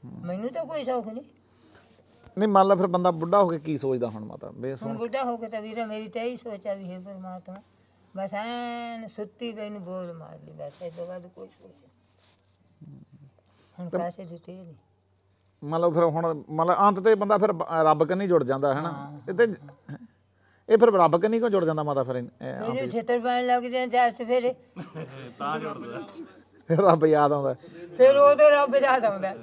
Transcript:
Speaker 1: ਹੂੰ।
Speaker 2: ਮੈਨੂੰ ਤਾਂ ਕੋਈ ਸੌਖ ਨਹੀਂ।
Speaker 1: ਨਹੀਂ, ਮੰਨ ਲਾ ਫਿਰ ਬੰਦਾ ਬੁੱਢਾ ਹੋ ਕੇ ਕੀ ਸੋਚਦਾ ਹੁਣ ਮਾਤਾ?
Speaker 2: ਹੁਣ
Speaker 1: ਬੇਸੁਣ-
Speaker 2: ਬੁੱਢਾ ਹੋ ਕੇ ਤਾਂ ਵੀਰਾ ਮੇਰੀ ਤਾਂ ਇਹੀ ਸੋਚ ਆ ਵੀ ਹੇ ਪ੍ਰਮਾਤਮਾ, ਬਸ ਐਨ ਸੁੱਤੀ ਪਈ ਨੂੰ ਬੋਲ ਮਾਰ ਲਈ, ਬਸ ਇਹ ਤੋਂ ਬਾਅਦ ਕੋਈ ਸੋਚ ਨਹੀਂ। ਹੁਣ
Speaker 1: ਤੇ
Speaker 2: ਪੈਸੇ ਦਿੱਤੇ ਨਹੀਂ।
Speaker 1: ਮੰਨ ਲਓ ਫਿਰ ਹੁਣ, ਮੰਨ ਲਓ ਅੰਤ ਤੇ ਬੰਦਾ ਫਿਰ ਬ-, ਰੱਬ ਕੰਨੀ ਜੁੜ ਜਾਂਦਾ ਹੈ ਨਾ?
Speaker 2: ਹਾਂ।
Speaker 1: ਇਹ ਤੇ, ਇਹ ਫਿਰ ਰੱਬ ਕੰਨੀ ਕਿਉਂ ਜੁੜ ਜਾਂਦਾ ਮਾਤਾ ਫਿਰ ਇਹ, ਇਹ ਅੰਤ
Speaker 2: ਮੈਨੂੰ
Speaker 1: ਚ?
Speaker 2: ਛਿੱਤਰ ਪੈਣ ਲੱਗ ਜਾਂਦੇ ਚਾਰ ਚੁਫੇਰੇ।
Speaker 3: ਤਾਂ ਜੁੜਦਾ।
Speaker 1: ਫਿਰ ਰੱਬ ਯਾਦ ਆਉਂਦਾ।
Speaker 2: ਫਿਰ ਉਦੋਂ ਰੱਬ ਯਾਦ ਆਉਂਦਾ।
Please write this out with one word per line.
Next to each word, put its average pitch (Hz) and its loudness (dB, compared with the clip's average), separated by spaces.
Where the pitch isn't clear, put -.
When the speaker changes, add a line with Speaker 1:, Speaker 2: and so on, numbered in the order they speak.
Speaker 1:
ਹੂੰ। - -16
Speaker 2:
ਮੈਨੂੰ 196 -8
ਤਾਂ 330 -8
ਕੋਈ 294 -8
ਸੌਖ 240 -6
ਨਹੀਂ। 226 -12
Speaker 1:
ਨਹੀਂ, 214 2
ਮੰਨ 196 6
ਲਾ 196 6
ਫਿਰ 185 0
ਬੰਦਾ 180 2
ਬੁੱਢਾ 170 2
ਹੋ 185 4
ਕੇ 165 -4
ਕੀ 151 -6
ਸੋਚਦਾ 127 -2
ਹੁਣ 110 -12
ਮਾਤਾ? - -16
Speaker 2:
ਹੁਣ - -18
Speaker 1:
ਬੇਸੁਣ- 135 -8
Speaker 2:
ਬੁੱਢਾ 233 -6
ਹੋ 240 -4
ਕੇ 226 -12
ਤਾਂ 214 -10
ਵੀਰਾ 220 -10
ਮੇਰੀ 214 -10
ਤਾਂ 233 -8
ਇਹੀ 240 -6
ਸੋਚ 214 -14
ਆ 202 -6
ਵੀ 190 -12
ਹੇ 185 -14
ਪ੍ਰਮਾਤਮਾ, 185 -16
ਬਸ 196 -8
ਐਨ 233 -10
ਸੁੱਤੀ 220 -12
ਪਈ 214 -12
ਨੂੰ 208 -14
ਬੋਲ 180 -10
ਮਾਰ 156 -18
ਲਈ, 151 -20
ਬਸ 147 -16
ਇਹ 170 -10
ਤੋਂ 170 -12
ਬਾਅਦ 180 -14
ਕੋਈ - -20
ਸੋਚ - -20
ਨਹੀਂ। - -20
ਹੁਣ 175 -10
Speaker 1:
ਤੇ 180 -6
Speaker 2:
ਪੈਸੇ 175 -8
ਦਿੱਤੇ 170 -18
ਨਹੀਂ। 180 -20
Speaker 1:
ਮੰਨ 160 -2
ਲਓ 175 4
ਫਿਰ 170 2
ਹੁਣ, 165 -2
ਮੰਨ 160 0
ਲਓ 180 6
ਅੰਤ 196 2
ਤੇ 220 6
ਬੰਦਾ 202 2
ਫਿਰ 196 2
ਬ-, 165 -4
ਰੱਬ 156 4
ਕੰਨੀ 185 -2
ਜੁੜ 165 4
ਜਾਂਦਾ 135 0
ਹੈ 143 -4
ਨਾ? 160 -6
Speaker 2:
ਹਾਂ। 143 -14
Speaker 1:
ਇਹ 190 -6
ਤੇ, 226 4
ਇਹ 220 6
ਫਿਰ 233 8
ਰੱਬ 170 4
ਕੰਨੀ 220 0
ਕਿਉਂ 226 0
ਜੁੜ 190 2
ਜਾਂਦਾ 156 0
ਮਾਤਾ 139 -2
ਫਿਰ 123 -4
ਇਹ, 123 -6
ਇਹ 131 -10
ਅੰਤ 127 -8
Speaker 2:
ਮੈਨੂੰ 247 -4
Speaker 1:
ਚ? - -8
Speaker 2:
ਛਿੱਤਰ 233 -2
ਪੈਣ 247 -2
ਲੱਗ 247 0
ਜਾਂਦੇ 254 -4
ਚਾਰ 240 2
ਚੁਫੇਰੇ। 247 -2
Speaker 3:
ਤਾਂ 147 -6
ਜੁੜਦਾ। 120 -12
Speaker 1:
ਫਿਰ 160 2
ਰੱਬ 165 6
ਯਾਦ 147 6
ਆਉਂਦਾ। 139 0
Speaker 2:
ਫਿਰ 254 8
ਉਦੋਂ 302 8
ਰੱਬ 285 4
ਯਾਦ 262 2
ਆਉਂਦਾ। 190 -2